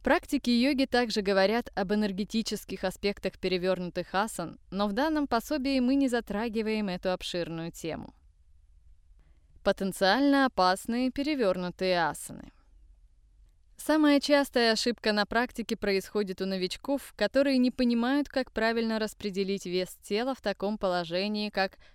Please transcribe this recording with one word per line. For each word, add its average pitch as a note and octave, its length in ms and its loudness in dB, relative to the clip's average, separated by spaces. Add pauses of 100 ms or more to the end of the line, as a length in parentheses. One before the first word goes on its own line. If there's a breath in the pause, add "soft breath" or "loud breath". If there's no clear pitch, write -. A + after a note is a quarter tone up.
Практики C4+ 480 0
йоги B3+ 360 2
также A#3+ 360 0
говорят G3 540 2
об F#3+ 160 -2
энергетических G#3 920 -2
аспектах G3 520 -4
перевёрнутых F3+ 800 -2
асан, F#3 420 -4 (140)
но G3+ 160 -2
в G3+ 60 -4
данном D4 340 0
пособии C4+ 540 0
мы B3 140 2
не C#4 120 2
затрагиваем A3 800 -2
эту F3+ 240 -2
обширную E3 640 -6
тему. - 420 -10 (1500)
Потенциально G#3 840 4
опасные A#3 680 2
перевёрнутые F#3 880 0
асаны. - 540 -4 (1200)
Самая D4 460 4
частая C4+ 500 4
ошибка A3 400 0
на G#3 140 2
практике A3+ 500 -2
происходит G3 680 -2
у F#3+ 40 -2
новичков, F#3+ 720 -4
которые C4+ 400 2
не B3+ 120 4
понимают, B3 600 0
как - 240 -4
правильно A3+ 460 0
распределить G3 680 -4
вес F3+ 360 -4
тела A#3 320 -2
в - 80 -10
таком G3+ 360 -4
положении, F#3+ 720 -2
как G3 280 -2 (180 soft breath)